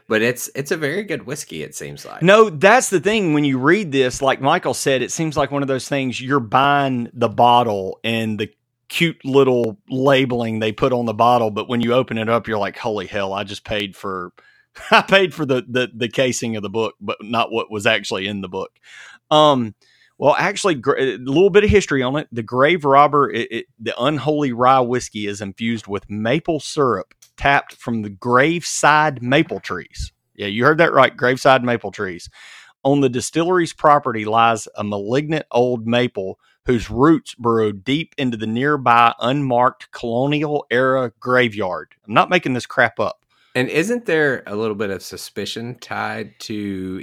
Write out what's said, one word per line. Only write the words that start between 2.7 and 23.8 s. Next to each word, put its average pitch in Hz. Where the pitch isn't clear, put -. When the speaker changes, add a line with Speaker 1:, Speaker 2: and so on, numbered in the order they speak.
Speaker 2:
the 180
thing. 196
When 147
you 135
read 165
this, 131
like 131
Michael 151
said, 131
it 113
seems 160
like 135
one 143
of 135
those 131
things, 131
you're 131
buying 131
the 117
bottle 113
and 113
the 104
cute -
little 131
labeling 127
they 110
put 110
on 120
the 110
bottle, 117
but 104
when 120
you 117
open 123
it 110
up, 113
you're 110
like, 98
"Holy 104
hell, 98
I 101
just 101
paid 104
for, 92
<laughs> -
I 220
paid 185
for 151
the, 127
the, 120
the 113
casing 123
of 104
the 104
book, 110
but 101
not 113
what 113
was 107
actually 101
in 101
the 92
book." 95
Um, 143
well, 139
actually, 185
gr-, 127
a 127
little 143
bit 202
of 208
history 170
on 131
it. 156
The 117
Grave 143
Robber, 143
it, 113
it, 113
the 110